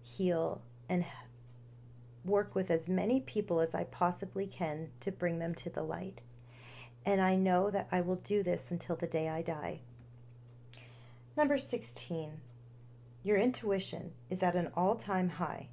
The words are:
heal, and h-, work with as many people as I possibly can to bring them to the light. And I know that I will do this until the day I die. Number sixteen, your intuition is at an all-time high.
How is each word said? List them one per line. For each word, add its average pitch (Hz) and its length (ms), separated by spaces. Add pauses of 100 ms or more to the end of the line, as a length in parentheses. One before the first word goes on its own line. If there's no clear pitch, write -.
heal, 165 600 (260)
and 175 140
h-, - 60 (1160)
work 202 300
with 190 160
as 165 160
many 190 320
people 202 400
as 165 160
I 170 100
possibly 185 640
can 160 440 (100)
to 196 100
bring 170 300
them 165 160
to - 140
the - 120
light. 170 380 (840)
And 196 160
I 190 140
know 190 360
that 196 200
I 180 120
will 180 140
do 202 280
this 175 260
until 175 240
the 165 140
day 160 200
I 160 140
die. 156 380 (1600)
Number 294 220
sixteen, 160 840 (800)
your 208 140
intuition 196 760 (180)
is 185 120
at 180 140
an 175 180
all-time 190 540
high. 165 440